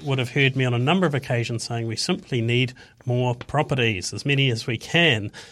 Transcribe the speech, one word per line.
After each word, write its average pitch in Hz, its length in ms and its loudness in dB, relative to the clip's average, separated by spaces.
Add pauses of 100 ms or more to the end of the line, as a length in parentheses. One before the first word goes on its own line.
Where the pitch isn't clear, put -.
would 139 160 0
have 123 120 -2
heard 139 260 2
me 131 80 2
on 127 80 2
a 120 60 2
number 170 280 4
of 143 80 0
occasions 120 480 -2
saying 117 240 -6
we 110 100 -4
simply 180 440 -2
need 120 320 2 (320)
more 123 300 0
properties, 123 800 -2
as 101 100 -10
many 139 260 2
as 113 160 -4
we 113 120 -4
can. 127 520 2 (220)